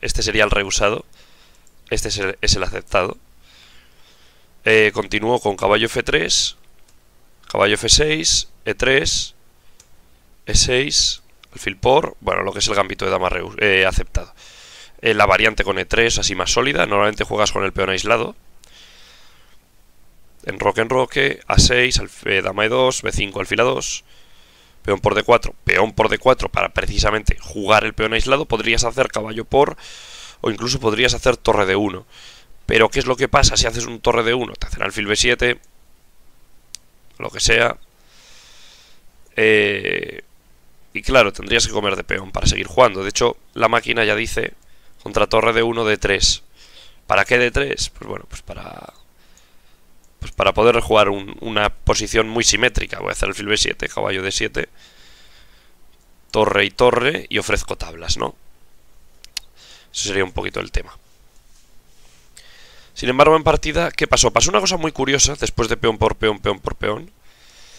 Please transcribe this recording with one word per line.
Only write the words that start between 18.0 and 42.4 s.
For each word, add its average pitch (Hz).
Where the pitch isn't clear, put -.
Enroque, 98
enroque, 131
A -
seis, 123
alf-, -
eh, 95
dama 98
E 110
dos, 127
B 101
cinco, 98
alfil 104
A -
dos, 131
peón 98
por 101
D 104
cuatro, -
peón 98
por 110
D 104
cuatro 127
para 92
precisamente 104
jugar 104
el 107
peón 110
aislado, 131
podrías 113
hacer 117
caballo 110
por, 143
o 120
incluso 123
podrías 120
hacer 127
torre 104
D 95
uno. 98
Pero, 110
¿qué 135
es 127
lo 127
que 123
pasa 131
si -
haces 117
un 117
torre 117
D 117
uno? 110
Te -
hacen -
alfil 101
B 104
siete, 123
lo -
que 104
sea. 117
Eh, 101
y 104
claro, 113
tendrías 113
que 110
comer 101
de 92
peón 95
para 98